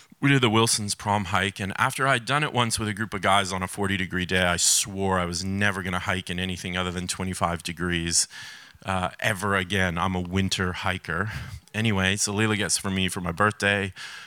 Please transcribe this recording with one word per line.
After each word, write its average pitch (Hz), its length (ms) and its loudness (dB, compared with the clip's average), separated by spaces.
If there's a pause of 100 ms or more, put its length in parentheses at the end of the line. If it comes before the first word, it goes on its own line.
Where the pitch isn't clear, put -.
(220)
we 139 80 4
did 139 120 6
the 123 80 6
Wilson's 110 460 4
prom 104 300 0
hike, 98 360 0
and 98 160 -4
after 131 280 0
I'd 123 200 2
done 143 180 0
it 147 80 -4
once 117 260 0
with 107 120 -2
a 104 40 -4
group 101 200 -6
of 98 80 -6
guys 98 320 4
on 92 100 -2
a 92 60 -2
forty 98 260 0
degree 90 300 -2
day, 92 180 2
I 87 140 4
swore 95 600 2
I 90 60 2
was 87 220 -4
never 98 360 0
gonna 90 180 -4
hike 92 300 -4
in 90 120 -4
anything 90 340 -6
other 90 160 -2
than 90 160 -6
twenty-five 90 560 -2
degrees, 85 640 0 (580)
uh, 92 260 -2 (100)
ever 101 340 0
again. 92 420 0
I'm 92 180 0
a 92 40 0
winter 90 540 0
hiker. 92 580 -4 (420)
Anyway, 101 440 2
so 104 160 -2
Leila 107 240 2
gets 98 200 0
for 101 120 -4
me 95 180 0
for 92 140 -4
my 87 100 -2
birthday 101 600 2 (340)